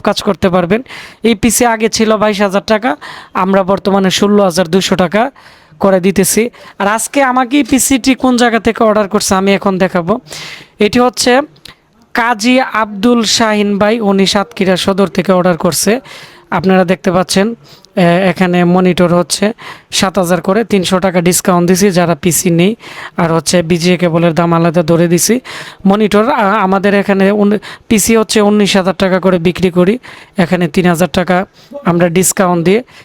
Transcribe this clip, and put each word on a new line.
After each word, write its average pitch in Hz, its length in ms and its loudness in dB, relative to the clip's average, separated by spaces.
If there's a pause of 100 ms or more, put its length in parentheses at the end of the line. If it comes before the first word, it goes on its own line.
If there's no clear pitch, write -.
কাজ - 180 -2
করতে 196 280 -2
পারবেন। 185 320 0 (420)
এই 233 120 2
পিসি 240 300 0
আগে 226 240 0
ছিল 220 280 0
বাইশ 208 240 0
হাজার 196 260 0
টাকা, 226 280 0 (380)
আমরা 196 300 2
বর্তমানে 190 480 0
ষোলো 208 320 2
হাজার 180 240 0
দুইশো 180 280 0
টাকা 196 360 0 (480)
করে 190 200 2
দিতেছি। 202 500 0 (300)
আর 196 80 -2
আজকে 220 360 -2
আমাকে 254 340 0
এই 285 60 2
পিসিটি 262 520 0
কোন 254 220 0
জায়গা 226 220 2
থেকে 233 240 0
অর্ডার 214 240 2
করছে 196 280 -2
আমি 196 180 2
এখন 190 240 -2
দেখাবো। 185 420 -2 (600)
এটি 208 200 0
হচ্ছে 247 420 2 (720)
কাজী 240 460 0
আব্দুল 220 640 0
শাহিন 208 540 0
ভাই, 208 220 0
উনি 196 260 2
সাতক্ষীরা 190 520 -2
সদর 190 300 0
থেকে 175 240 -2
অর্ডার 180 260 2
করছে। 196 420 -2 (520)
আপনারা 190 320 2
দেখতে 180 280 -2
পাচ্ছেন, 190 440 0 (400)
এ-, 180 340 2
এখানে 180 340 0
মনিটর 175 500 2
হচ্ছে 180 400 -2 (380)
সাত 196 280 -2
হাজার 175 220 0
করে, 196 220 0
তিনশো 185 360 0
টাকা 180 220 0
ডিসকাউন্ট 175 460 0
দিছি 190 240 2
যারা 170 240 0
পিসি 180 340 -2
নেই, 175 260 2 (420)
আর 165 140 0
হচ্ছে 165 300 0
বিজিএ 170 360 0
কেবলের 170 360 0
দাম 170 200 0
আলাদা 170 300 2
ধরে 170 240 2
দিছি। 175 320 0 (460)
মনিটর, 208 440 2
আ-, 220 280 0
আমাদের 196 360 0
এখানে 196 380 0
উন-, 208 280 0 (280)
পিসি 226 280 2
হচ্ছে 220 260 0
উনিশ 208 360 2
হাজার 185 200 0
টাকা 185 220 0
করে 185 200 0
বিক্রি 170 320 0
করি, 180 280 0 (380)
এখানে 175 300 0
তিন 170 180 0
হাজার 175 280 2
টাকা 185 320 -2 (400)
আমরা 175 240 2
ডিসকাউন্ট 175 560 0
দিয়ে 208 180 2 (220)